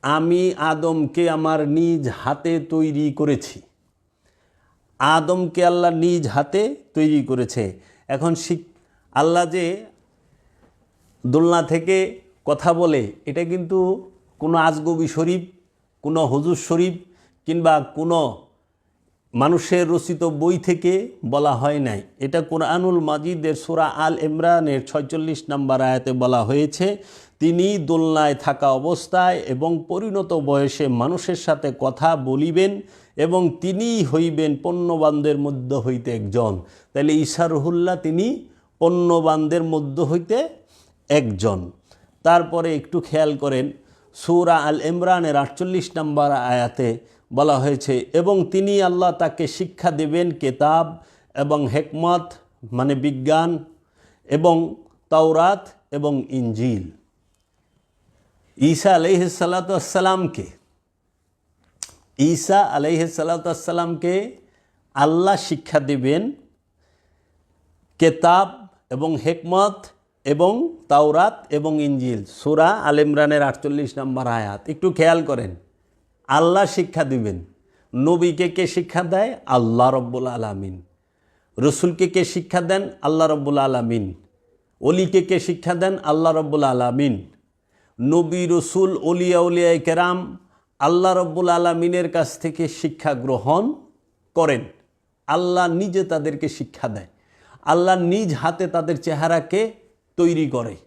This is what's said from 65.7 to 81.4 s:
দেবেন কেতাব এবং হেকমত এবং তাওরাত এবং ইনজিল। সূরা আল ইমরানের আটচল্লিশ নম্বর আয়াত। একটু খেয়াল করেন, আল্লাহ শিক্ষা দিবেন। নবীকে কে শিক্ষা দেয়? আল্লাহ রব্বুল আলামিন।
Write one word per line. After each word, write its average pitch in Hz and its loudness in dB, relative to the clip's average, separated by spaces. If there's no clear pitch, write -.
দেবেন 143 0
কেতাব 175 2
এবং 151 -4
হেকমত 170 0
এবং 190 0
তাওরাত 151 4
এবং 151 0
ইনজিল। 127 -2
সূরা 156 2
আল 151 2
ইমরানের 147 4
আটচল্লিশ 143 -4
নম্বর 131 -4
আয়াত। 107 -4
একটু 180 -2
খেয়াল 165 4
করেন, 117 -4
আল্লাহ 170 4
শিক্ষা 160 -2
দিবেন। 107 -4
নবীকে 170 2
কে 175 -2
শিক্ষা 180 -4
দেয়? 196 0
আল্লাহ 123 4
রব্বুল 127 -4
আলামিন। 98 -8